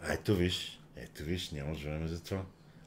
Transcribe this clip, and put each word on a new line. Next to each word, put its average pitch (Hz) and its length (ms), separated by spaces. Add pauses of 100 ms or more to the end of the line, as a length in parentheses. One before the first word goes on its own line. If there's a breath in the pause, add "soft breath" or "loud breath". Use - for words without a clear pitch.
Ето 85 320
виж, - 440 (160)
ето - 280
виж, 90 280
нямаш 73 320
време 76 240
за 85 120
това. 95 220 (460 soft breath)